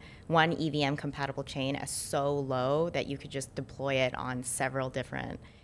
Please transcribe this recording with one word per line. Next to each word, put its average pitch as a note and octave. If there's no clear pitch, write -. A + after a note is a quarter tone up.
one D#3+
E D#3
V D3
M C#3
compatible C#3
chain C3+
as D3+
so C#3+
low C#3
that C#3+
you C#3
could -
just C3+
deploy C3+
it C3
on B2+
several C3
different B2+